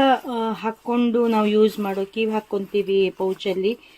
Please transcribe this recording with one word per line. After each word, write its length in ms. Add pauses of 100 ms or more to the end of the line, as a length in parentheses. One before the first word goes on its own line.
(320)
ಆ, 200
ಹಾಕ್ಕೊಂಡು 760
ನಾವು 180
ಯೂಸ್ 340
ಮಾಡೋ, 240
ಕೀ 220
ಹಾಕ್ಕೊತೀವಿ 840
ಪೌಚಲ್ಲಿ 680 (200)